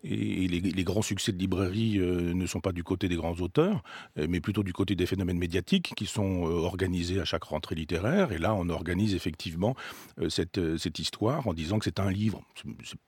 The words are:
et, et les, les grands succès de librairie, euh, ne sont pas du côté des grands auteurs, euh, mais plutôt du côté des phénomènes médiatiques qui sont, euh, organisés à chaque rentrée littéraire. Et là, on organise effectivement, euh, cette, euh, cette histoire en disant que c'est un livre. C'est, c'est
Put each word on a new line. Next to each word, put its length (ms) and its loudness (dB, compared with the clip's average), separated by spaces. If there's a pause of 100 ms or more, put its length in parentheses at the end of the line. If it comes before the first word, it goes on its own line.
et, 400 0
et 40 2
les, 120 2
les 240 0
grands 180 2
succès 300 0
de 80 -4
librairie, 580 2
euh, 380 2
ne 100 2
sont 140 -4
pas 120 0
du 120 -4
côté 240 0
des 80 2
grands 240 -2
auteurs, 420 2 (380)
euh, 100 2
mais 120 2
plutôt 200 0
du 120 -2
côté 200 2
des 140 2
phénomènes 320 0
médiatiques 560 0
qui 100 -4
sont, 400 0
euh, 140 2
organisés 600 0
à 60 -2
chaque 200 -2
rentrée 280 -4
littéraire. 580 0
Et 60 -2
là, 160 2
on 160 0
organise 460 2
effectivement, 600 -2 (460)
euh, 80 2
cette, 300 0
euh, 180 0
cette 220 -4
histoire 480 0
en 80 0
disant 240 0
que 60 -2
c'est 140 -2
un 120 2
livre. 320 0 (180)
C'est, 80 -10 (140)
c'est 240 -14